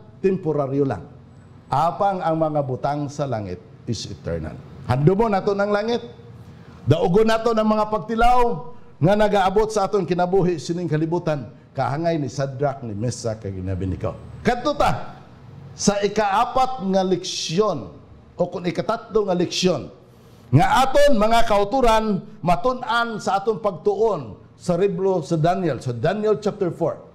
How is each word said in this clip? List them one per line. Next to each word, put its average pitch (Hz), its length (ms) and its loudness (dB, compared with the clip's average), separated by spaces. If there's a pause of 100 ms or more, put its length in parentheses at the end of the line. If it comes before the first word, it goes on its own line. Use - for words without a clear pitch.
(200)
temporaryo 143 640 0
lang. 107 240 -4 (640)
Apang 175 480 0
ang 160 160 0
mga 156 240 0
butang 139 480 -4
sa 147 160 -6
langit 104 320 -6 (320)
is 120 160 -6
eternal. 85 480 -8 (320)
Handumo 190 480 4
nato 196 240 0
ng 202 160 0
langit. 226 320 0 (800)
Daugo 170 400 4
nato 226 320 2
ng 220 80 2
mga 214 240 2
pagtilaw 233 520 2 (600)
nga 180 160 4
nagaabot 208 560 2
sa 196 160 0
aton 196 160 0
kinabuhi 175 560 0
sining 170 320 -4
kalibutan. 156 560 -2 (240)
Kahangay 151 480 -2
ni 135 80 -4
Shadrach, 135 560 -4
ni 113 80 -8
Meshach, 110 480 -4
kag 98 160 -8
ni 92 80 -8
Abednego. 92 480 -4 (320)
Kadto 247 320 0
ta - 480 -2 (480)
sa - 320 0
ikaapat 214 800 0
nga 190 240 2
leksyon 170 880 -2 (400)
o 175 160 0
kung 180 160 -6
ikatatlo 208 560 -2
nga 185 160 0
leksyon 165 480 0 (640)
nga 196 320 6
aton 285 320 6
mga 226 320 6
kauturan 220 800 2 (160)
matun-an 233 800 0
sa 196 160 0
aton 214 240 -4
pagtuon 190 720 -2 (240)
sa 175 160 0
libro 185 480 0
sa 165 160 -2
Daniel, 170 400 0
sa 123 160 -6
Daniel 208 480 0
chapter 185 320 -2
four. - 400 -4